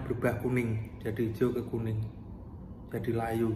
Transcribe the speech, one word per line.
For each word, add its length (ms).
berubah 400
kuning, 560
jadi 300
hijau 240
ke 80
kuning, 240
jadi 240
layu 400